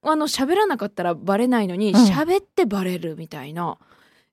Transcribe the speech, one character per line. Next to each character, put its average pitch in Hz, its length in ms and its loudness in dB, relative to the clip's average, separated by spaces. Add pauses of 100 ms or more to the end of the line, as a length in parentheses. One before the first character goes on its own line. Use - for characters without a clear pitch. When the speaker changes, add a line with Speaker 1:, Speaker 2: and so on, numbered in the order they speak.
Speaker 1:
あ 311 120 2
の、 302 100 0
喋 269 280 0
ら 415 120 2
な 285 120 -2
か 202 80 -6
っ - 20 -6
た - 140 -8
ら 175 120 0
バ 190 220 -2
レ 240 100 0
な 247 140 2
い 196 80 0
の 175 80 -6
に、 202 160 0
Speaker 2:
う - 0 -
ん。 196 40 4
Speaker 1:
喋 294 460 4
っ - 20 -20
て - 200 0
バ 196 180 -2
レ 180 160 -4
る 160 180 -8
み 160 120 -14
た 143 160 -14
い 151 80 -14
な。 170 240 -6 (560)